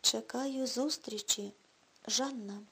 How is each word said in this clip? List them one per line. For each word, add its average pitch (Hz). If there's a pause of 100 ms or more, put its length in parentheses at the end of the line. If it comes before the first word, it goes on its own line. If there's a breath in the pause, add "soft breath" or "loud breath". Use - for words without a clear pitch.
«Чекаю 262
зустрічі, 220 (540)
Жанна». 226 (100)